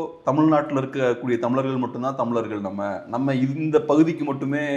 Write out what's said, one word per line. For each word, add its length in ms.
தமிழ்நாட்டுல 560
இருக்கக்கூடிய 580
தமிழர்கள் 380
மட்டும்தான் 400
தமிழர்கள், 440
நம்ம, 460
நம்ம 280
இந்த 460
பகுதிக்கு 440
மட்டுமே 380